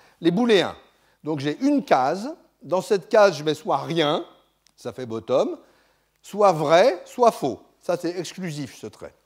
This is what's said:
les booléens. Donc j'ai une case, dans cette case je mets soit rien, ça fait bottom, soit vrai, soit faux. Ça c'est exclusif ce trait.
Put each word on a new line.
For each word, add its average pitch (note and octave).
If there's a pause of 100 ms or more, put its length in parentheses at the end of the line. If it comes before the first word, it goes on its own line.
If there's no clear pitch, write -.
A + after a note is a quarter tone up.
(200)
les E3+
booléens. F#3 (460)
Donc D3+
j'ai D3
une C#4
case, F3 (280)
dans F3
cette G3
case G3+
je D3+
mets D3+
soit D3+
rien, D#3 (520)
ça A#2+
fait B2+
bottom, B2+ (640)
soit G3
vrai, E3+
soit A#3+
faux. C3 (200)
Ça F3+
c'est F3
exclusif D3+
ce A2
trait. D#2+ (120)